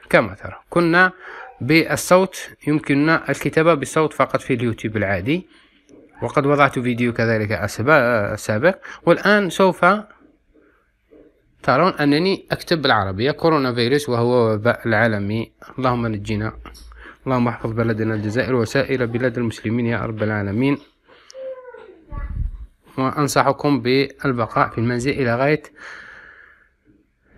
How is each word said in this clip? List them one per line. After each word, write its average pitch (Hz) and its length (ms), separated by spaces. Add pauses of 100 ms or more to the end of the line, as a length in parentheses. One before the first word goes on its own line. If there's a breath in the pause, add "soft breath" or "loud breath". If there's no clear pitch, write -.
كما 117 240
ترى - 260 (100)
كنا 175 420 (500 loud breath)
بالصوت، 160 880 (180)
يمكننا 147 600
الكتابة 160 440
بالصوت 147 400
فقط 131 280
في - 120
اليوتيوب 117 440
العادي، 101 500 (760 soft breath)
وقد 135 240
وضعت 143 340
فيديو 120 340
كذلك 110 380
أسبا-، 110 840
سابق، 120 400 (300 loud breath)
والآن 190 440
سوف 185 360 (1800 soft breath)
ترون 156 280
أنني 156 600
أكتب - 300
بالعربية. 110 500
كورونا 147 420
فيروس 123 360
وهو 120 440
وباء 107 320
العالمي، 110 640 (260)
اللهم 123 300
نجينا، 107 460 (720 loud breath)
اللهم 123 220
احفظ 113 240
بلدنا 110 440
الجزائر 107 400
وسائر 127 500
بلاد 120 320
المسلمين 117 480
يا 117 140
رب 110 240
العالمين. 107 540 (2250 loud breath)
وأنصحكم 135 840
بالبقاء 131 880
في - 80
المنزل 120 340
إلى 120 240
غاية 147 280 (1700 loud breath)